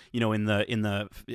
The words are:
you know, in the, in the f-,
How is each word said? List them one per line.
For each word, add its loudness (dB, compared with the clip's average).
you -2
know, 4
in 0
the, 2
in -2
the -2
f-, -20